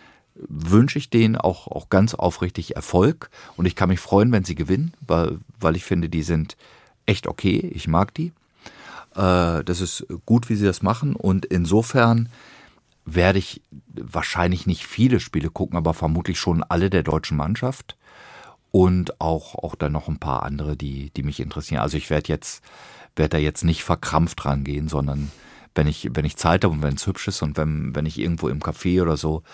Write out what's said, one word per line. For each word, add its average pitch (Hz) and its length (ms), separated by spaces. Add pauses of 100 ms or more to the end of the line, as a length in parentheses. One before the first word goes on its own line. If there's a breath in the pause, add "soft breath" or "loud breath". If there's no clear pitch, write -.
(340 soft breath)
wünsche 90 640
ich 139 100
denen 113 280
auch, - 320
auch - 200
ganz 101 260
aufrichtig - 640
Erfolg. - 540 (260 loud breath)
Und 87 80
ich 92 120
kann 95 120
mich 92 120
freuen, 104 300
wenn 104 140
sie 90 100
gewinnen, 95 460
weil, 82 380 (200)
weil 82 180
ich 87 80
finde, 85 260
die 82 120
sind 80 360 (480 soft breath)
echt - 200
okay. 98 460
Ich - 160
mag 87 240
die. 165 200 (800 loud breath)
Äh, 90 500
das 87 160
ist - 260 (200)
gut, 117 240
wie 110 60
sie 101 100
das 92 160
machen. 117 340
Und 95 300
insofern 117 800 (800 soft breath)
werde 90 320
ich - 240 (320)
wahrscheinlich 87 720
nicht 90 200
viele 120 340
Spiele 78 280
gucken, - 300
aber 80 160
vermutlich 82 440
schon 82 240
alle 90 280
der 92 120
deutschen 78 340
Mannschaft 104 600 (760 loud breath)
und 92 500
auch, 80 340
auch - 200
dann - 180
noch 76 160
ein 78 100
paar 65 260
andere, 73 320
die, 69 400
die 67 60
mich 71 180
interessieren. 62 420
Also 71 140
ich - 140
werde 76 180
jetzt, - 340 (540 loud breath)
werde 78 140
da 78 80
jetzt 76 260
nicht 82 200
verkrampft - 640
rangehen, 71 420
sondern 71 420 (440 soft breath)
wenn 76 120
ich, - 280
wenn 73 100
ich 76 140
Zeit 87 260
habe 90 80
und 76 100
wenn's 71 240
hübsch - 220
ist - 140
und 76 160
wenn, 76 360
wenn 73 120
ich 78 120
irgendwo 82 300
im 73 120
Café 87 420
oder 82 160
so 78 240 (120)